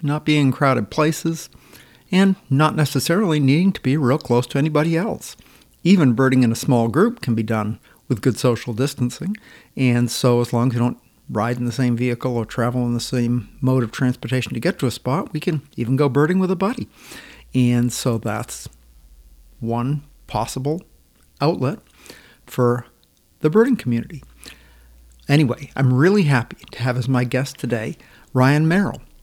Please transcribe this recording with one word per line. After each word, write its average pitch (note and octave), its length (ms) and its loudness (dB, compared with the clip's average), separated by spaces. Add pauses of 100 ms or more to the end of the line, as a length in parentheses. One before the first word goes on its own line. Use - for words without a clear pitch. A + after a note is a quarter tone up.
not D3+ 220 -2
being D3 240 2
in C3 60 4
crowded B2+ 360 0
places, D#3 600 -2 (600)
and F#3+ 280 4 (120)
not D#3 240 2
necessarily E3 640 0
needing D3+ 360 2
to - 80 -8
be C3+ 160 0
real C#3 200 2
close B2 300 0
to - 100 -4
anybody D#3 380 0
else. F#3+ 400 -6 (480)
Even E3+ 300 4
birding C3 280 2
in A#2 120 2
a - 20 -2
small A#2 320 0
group F#3 320 0
can A#2 160 -2
be A2+ 80 -2
done G#2+ 380 -4 (260)
with A#2+ 140 -2
good A#2+ 180 0
social A#2+ 340 -2
distancing, C3 600 -4 (400)
and A#2+ 340 2
so A#2+ 300 0
as A#2+ 140 -2
long A#2+ 160 2
as A#2 60 -4
you A#2+ 40 -2
don't A#2+ 180 0 (320)
ride A#2+ 280 -2
in A#2+ 80 -4
the A#2+ 80 -4
same B2 240 0
vehicle B2 400 -2
or A2+ 80 -2
travel B2 400 -2
in A#2+ 80 -2
the A#2 80 -2
same A#2+ 480 -2 (100)
mode C3 240 2
of A2 80 -6
transportation B2+ 600 -4
to B2 80 -6
get E3+ 180 -4
to C3+ 80 -2
a A#2 40 -2
spot, - 420 -4
we D#3 80 -4
can D3+ 220 -4 (120)
even B2 220 -2
go D3 100 4
birding D3+ 320 2
with F#3 100 2
a F#3 60 0
buddy. G3 320 -4 (640)
And A#2+ 380 2
so A#2 260 -2
that's A2 520 -8 (880)
one A#2+ 440 -4 (240)
possible C3+ 540 -4 (600)
outlet D3+ 380 -2 (680)
for B2 400 0 (560)
the D#3 80 2
birding A3+ 260 4
community. B2 480 -4 (1040)
Anyway, C#3 480 0
I'm C3 180 2
really F#3 300 4
happy C#3 480 0
to - 120 -8
have B2 120 0
as A#2+ 140 -4
my B2 160 2
guest B2+ 320 -4
today, A#2 400 -6 (340)
Ryan C#3 340 4
Merrill. E3+ 360 0 (220)